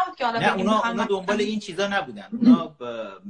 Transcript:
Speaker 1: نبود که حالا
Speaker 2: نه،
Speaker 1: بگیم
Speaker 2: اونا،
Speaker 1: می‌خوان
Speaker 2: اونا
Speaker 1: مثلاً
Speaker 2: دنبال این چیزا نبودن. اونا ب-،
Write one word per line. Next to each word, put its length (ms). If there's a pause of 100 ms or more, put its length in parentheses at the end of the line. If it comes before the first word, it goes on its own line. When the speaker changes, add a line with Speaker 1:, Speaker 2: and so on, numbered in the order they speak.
Speaker 1:
نبود 160
که 80
حالا 140
Speaker 2:
نه، 140
Speaker 1:
بگیم 60
Speaker 2:
اونا، 140
Speaker 1:
می‌خوان 180
Speaker 2:
اونا 120
Speaker 1:
مثلاً 160
Speaker 2:
دنبال 220
این 180
چیزا 280
نبودن. 440
اونا 360
ب-، 640